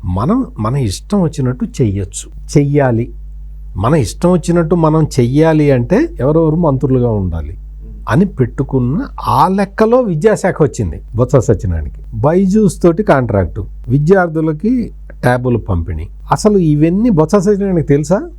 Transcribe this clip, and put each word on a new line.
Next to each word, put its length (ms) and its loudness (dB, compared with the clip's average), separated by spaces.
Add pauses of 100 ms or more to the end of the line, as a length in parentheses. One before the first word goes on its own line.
మనం 420 -2 (120)
మన 180 -2
ఇష్టం 460 -2
వచ్చినట్టు 420 -2
చెయ్యొచ్చు, 920 -4
చెయ్యాలి, 560 2 (600)
మన 180 2
ఇష్టం 380 2
వచ్చినట్టు 420 2
మనం 300 4
చెయ్యాలి 680 2
అంటే 380 2 (120)
ఎవరెవరు 360 2
మంత్రులుగా 540 2
ఉండాలి 480 -4 (500)
అని 160 2
పెట్టుకున్న 840 -2 (220)
ఆ 200 4
లెక్కలో 520 2
విద్యాశాఖ 600 0
వచ్చింది 400 -2 (140)
బొత్స 200 2
సత్యనారాయణకి. 640 -2 (140)
బైజూస్ 680 2
తోటి 200 4
కాంట్రాక్టు, 640 0 (220)
విద్యార్థులకి 1040 0 (300)
ట్యాబులు 360 2
పంపిణీ. 500 -4 (240)
అసలు 260 4
ఇవన్నీ 520 2
బొత్స 260 2
సత్యనారాయణకి 500 0
తెలుసా? 340 2 (180)